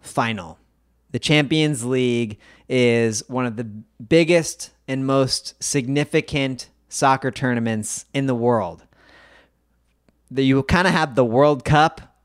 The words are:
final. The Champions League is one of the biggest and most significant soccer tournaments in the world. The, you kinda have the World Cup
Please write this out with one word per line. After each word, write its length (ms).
final. 580
The 60
Champions 680
League 540
is 600
one 180
of 100
the 80
biggest 1040
and 200
most 560
significant 1040
soccer 420
tournaments 840
in 140
the 80
world. 500
The, 140
you 180
kinda 280
have 240
the 100
World 400
Cup 360